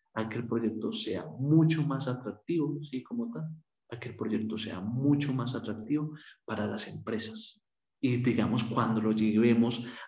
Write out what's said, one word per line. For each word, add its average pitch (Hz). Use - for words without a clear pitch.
a 110
que 123
el -
proyecto 110
sea 92
mucho 156
más 135
atractivo, 143
¿sí? 127
Como 117
tal, 156
a 123
que 123
el -
proyecto 110
sea 90
mucho 139
más 120
atractivo 131
para 107
las 104
empresas. -
Y 123
digamos, 117
cuando 110
lo 110
llevemos 117